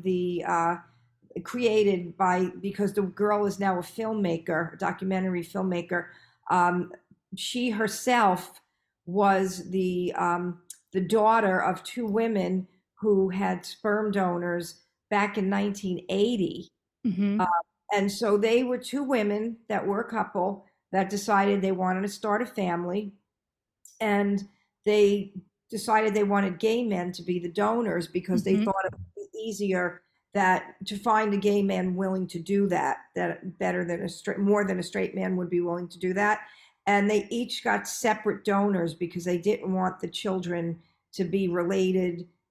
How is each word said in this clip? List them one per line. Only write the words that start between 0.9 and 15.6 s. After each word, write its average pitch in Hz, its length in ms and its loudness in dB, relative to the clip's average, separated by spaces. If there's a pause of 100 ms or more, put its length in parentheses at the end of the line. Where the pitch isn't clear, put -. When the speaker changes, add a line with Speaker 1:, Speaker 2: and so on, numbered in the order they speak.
Speaker 1:
created 208 720 2
by, 185 360 2 (100)
because 196 320 -2
the 208 80 0
girl 208 460 0
is 185 120 -4
now 190 200 2
a - 20 -4
filmmaker, 170 920 -2
a - 20 -20
documentary 185 680 -2
filmmaker. 175 680 -4 (420)
Um, 180 400 2 (440)
she 247 360 -4
herself 214 880 0 (460)
was 190 640 2
the, 180 440 0
um, 175 440 -2 (320)
the 196 100 0
daughter 208 640 4
of 180 200 -2
two 240 220 -6
women 202 640 0 (320)
who 196 300 4
had 185 360 -2
sperm 214 460 -2
donors 175 680 -2 (280)
back 202 280 0
in 190 100 0
nineteen 196 640 -2